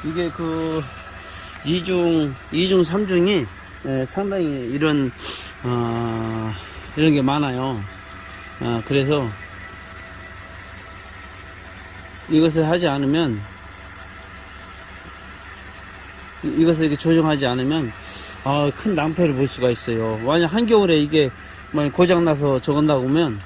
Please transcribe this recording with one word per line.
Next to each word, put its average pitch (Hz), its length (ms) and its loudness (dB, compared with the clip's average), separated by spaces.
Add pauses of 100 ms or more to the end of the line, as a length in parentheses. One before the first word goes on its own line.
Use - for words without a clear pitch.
이게 165 280 -2
그 160 520 -2 (800)
이중, 170 680 2 (180)
이중, 185 320 6
삼중이, 180 640 4 (400)
예, 135 220 0
상당히 196 380 -2 (260)
이런, 143 400 2 (520)
어, 117 880 -2 (420)
이런 156 180 6
게 143 80 4
많아요. 131 580 0 (800)
어, 117 260 0
그래서 139 400 2 (3000)
이것을 156 380 6
하지 170 200 2
않으면, 139 520 2 (3000)
이-, 139 180 2
이것을 160 240 6
이렇게 147 100 2
조정하지 156 500 4
않으면, 127 460 0 (520)
아, 143 320 2
큰 208 200 0
낭패를 156 400 2
볼 131 120 2
수가 127 220 2
있어요. 113 560 0
만약 160 260 4
한겨울에 208 460 6
이게 147 320 4 (420)
만약 147 220 2
고장나서 160 680 4
저건다고 147 460 4
하면 139 380 2